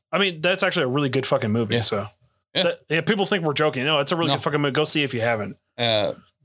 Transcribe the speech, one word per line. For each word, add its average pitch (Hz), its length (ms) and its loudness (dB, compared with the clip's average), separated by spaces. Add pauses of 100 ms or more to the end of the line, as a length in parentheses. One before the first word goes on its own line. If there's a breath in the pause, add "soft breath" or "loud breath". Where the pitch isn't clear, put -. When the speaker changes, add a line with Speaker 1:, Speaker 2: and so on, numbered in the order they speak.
(120)
Speaker 1:
I 160 60 -2
mean, 180 240 -2
that's 185 220 0
actually 175 220 0
a - 20 0
really 139 220 0
good 127 180 -2
fucking 120 240 0
movie, 113 240 0
Speaker 2:
Yeah. 117 60 2
Speaker 1:
so. 101 260 0 (480)
Speaker 2:
Yeah. 185 80 2
Speaker 1:
That, 170 160 -2 (100)
yeah, 160 120 0
people 196 260 0
think 196 160 0
we're 151 100 0
joking. 143 300 0
No, 151 160 2
it's 139 140 0
a - 20 0
really 165 140 0
Speaker 2:
No. 139 80 2
Speaker 1:
good - 60 -8
fucking 143 180 0
movie. 143 100 0
Go 151 140 0
see 156 160 2
it 143 40 0
if - 80 -6
you 117 80 -4
haven't. 113 360 -2 (200)
Speaker 2:
Uh, 110 360 0 (320)